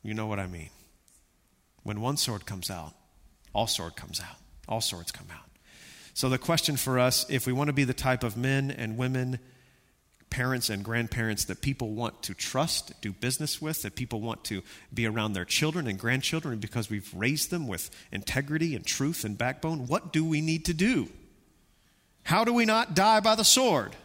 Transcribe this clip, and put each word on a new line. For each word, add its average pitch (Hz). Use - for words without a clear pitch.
You 107
know 110
what 104
I 95
mean. 82
When 104
one 135
sword 110
comes 95
out, 82
all 107
sword 85
comes 85
out. -
All 110
swords 85
come -
out. -
So 131
the 127
question 160
for 127
us, 123
if 127
we 127
want 143
to 139
be 139
the 123
type 127
of 110
men 135
and 110
women, 127
parents 127
and 101
grandparents 113
that -
people 131
want 110
to 98
trust, -
do 101
business 131
with, 156
that 101
people 117
want 113
to 95
be 117
around 107
their 90
children 156
and 98
grandchildren 131
because 110
we've 107
raised 127
them 160
with -
integrity 147
and 95
truth 147
and 107
backbone, 135
what 165
do 156
we 156
need 160
to 175
do? 180
How 202
do 240
we 233
not 220
die 214
by 220
the 220
sword? 170